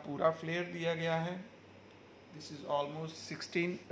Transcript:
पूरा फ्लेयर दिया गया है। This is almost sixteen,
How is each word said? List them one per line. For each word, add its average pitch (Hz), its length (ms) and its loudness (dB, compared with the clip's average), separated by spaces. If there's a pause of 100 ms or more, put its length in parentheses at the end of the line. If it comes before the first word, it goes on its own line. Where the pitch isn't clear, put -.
पूरा 147 260 4
फ्लेयर 165 400 0
दिया 165 240 2
गया 160 220 2
है। 170 180 0 (960)
This 156 220 -10
is 143 160 -10
almost 151 520 0
sixteen, 175 560 0 (140)